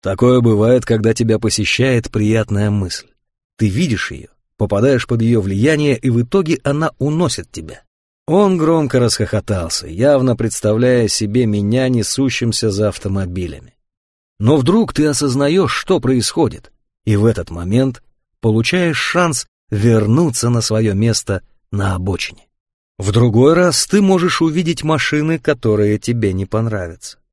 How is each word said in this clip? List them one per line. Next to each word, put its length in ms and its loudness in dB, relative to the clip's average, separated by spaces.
Такое 380 2
бывает, 460 4
когда 280 0
тебя 260 0
посещает 720 0
приятная 600 0
мысль. 380 -4
Ты 100 0
видишь 440 -2
ее, 160 -16
попадаешь 520 0
под 140 -2
ее 200 2
влияние, 560 0
и 120 -2
в 120 2
итоге 420 0
она 360 -2
уносит 520 -2
тебя". 300 -16
Он 300 2
громко 420 2
расхохотался, 880 -2
явно 480 2
представляя 720 0
себе 380 0
меня, 420 0
несущимся 840 -2
за 180 0
автомобилями. 840 -6
Но 200 4
вдруг 360 2
ты 140 0
осознаешь, 680 0
что 280 -2
происходит, 720 -2
и 100 2
в 80 2
этот 260 0
момент 540 -2
получаешь 560 0
шанс 500 -2
вернуться 800 2
на 100 0
свое 340 -2
место 480 -2
на 240 -4
обочине. 520 -8
В 160 -4
другой 400 4
раз 340 2
ты 140 2
можешь 400 2
увидеть 420 -2
машины, 560 -2
которые 580 0
тебе 360 -2
не 120 -4
понравятся. 720 -6